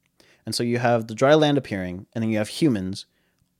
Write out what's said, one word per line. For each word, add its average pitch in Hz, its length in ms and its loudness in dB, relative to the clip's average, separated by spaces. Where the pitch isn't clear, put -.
And 113 100 -8
so 120 100 -4
you 120 140 -2
have 117 280 2
the 110 80 -12
dry 135 200 4
land 147 220 4
appearing, 95 560 -6
and 117 100 -4
then 110 80 -2
you 110 80 0
have 107 100 -2
humans 101 580 -2